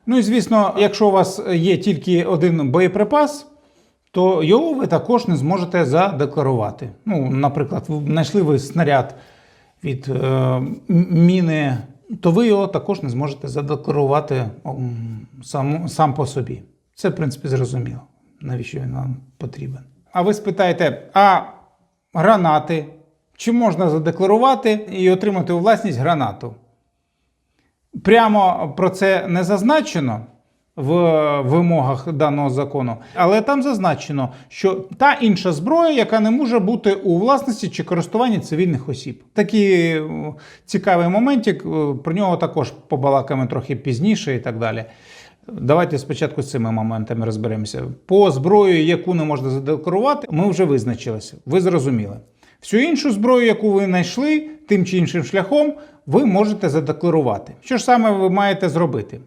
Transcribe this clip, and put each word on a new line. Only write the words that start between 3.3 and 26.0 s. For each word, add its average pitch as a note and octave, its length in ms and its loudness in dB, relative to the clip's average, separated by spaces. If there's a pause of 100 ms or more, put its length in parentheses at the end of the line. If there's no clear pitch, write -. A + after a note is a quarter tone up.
то F#3 320 2
його B3+ 300 4
ви C4 140 -2
також A3+ 400 0
не F3+ 80 2
зможете F3 500 0
задекларувати. C3+ 1040 -2 (160)
Ну, D#3 260 -2
наприклад, C#3 560 -2
ви, D3+ 180 -6
знайшли D#3 360 0
ви D3 180 2
снаряд C#3+ 560 0 (680)
від, C3+ 260 -8
е, C3 180 -2
м-, C3 480 0 (340)
міни, E3 680 2 (440)
то F3 100 2
ви A3+ 160 4
його G3+ 200 2
також F3 360 -6
не C#3+ 60 -6
зможете C#3+ 380 -6
задекларувати, C#3+ 880 -2 (300)
м, A#2 640 -8 (160)
сам, D3 460 -4
сам D3+ 240 0
по C#3 120 -2
собі. B2 360 -8 (340)
Це, - 140 -2
в - 60 -4
принципі, D3 320 -4
зрозуміло, B2 540 -4 (400)
навіщо B2+ 380 -8
він B2+ 140 -8
вам C3 240 -6 (200)
потрібен. - 440 -12 (300)
А F3+ 100 -2
ви G3+ 120 2
спитаєте: F3 680 -2 (120)
а G3 280 6 (720)
гранати? E3 720 2 (520)
Чи - 140 -2
можна F#3+ 380 2
задекларувати G#3 1040 2
і F#3 200 2
отримати F#3 420 0
у E3+ 60 0
власність G#3 400 2
гранату? B2 540 -2 (1500)